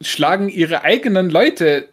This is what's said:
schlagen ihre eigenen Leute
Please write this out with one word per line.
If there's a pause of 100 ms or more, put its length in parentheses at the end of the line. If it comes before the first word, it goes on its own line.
schlagen
ihre
eigenen
Leute